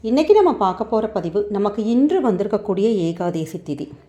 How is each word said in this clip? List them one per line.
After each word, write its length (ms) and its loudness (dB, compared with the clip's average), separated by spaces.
இன்னைக்கு 320 2
நம்ம 220 6
பார்க்க 300 -2
போற 240 -2
பதிவு 400 -4
நமக்கு 360 -2
இன்று 460 2
வந்திருக்கக்கூடிய 640 -2
ஏகாதேசி 720 -4
திதி. 220 -8